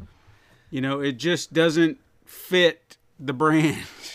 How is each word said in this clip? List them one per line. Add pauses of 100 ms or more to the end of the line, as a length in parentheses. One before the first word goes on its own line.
(680)
You
know,
it
just
doesn't (280)
fit (220)
the
brand.
<laughs> (280)